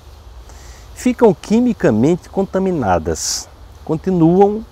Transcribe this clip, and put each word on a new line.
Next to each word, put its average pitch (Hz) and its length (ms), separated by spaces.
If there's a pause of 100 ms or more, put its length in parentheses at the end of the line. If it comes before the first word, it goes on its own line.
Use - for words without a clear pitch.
(960)
Ficam 233 380
quimicamente 175 960
contaminadas, 135 1200 (380)
continuam 185 840